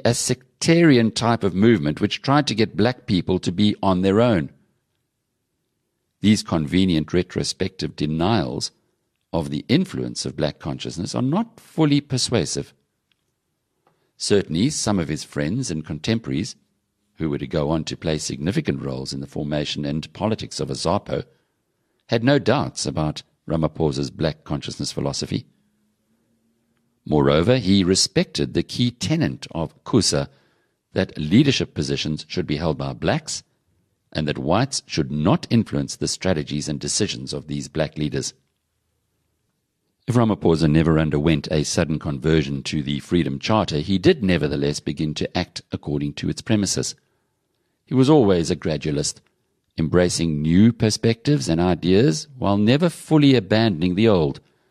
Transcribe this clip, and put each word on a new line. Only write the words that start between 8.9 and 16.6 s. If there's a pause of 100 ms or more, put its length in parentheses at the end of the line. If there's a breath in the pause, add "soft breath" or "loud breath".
of
the
influence
of
black
consciousness
are
not
fully
persuasive. (1400)
Certainly,
some
of
his
friends
and
contemporaries (600)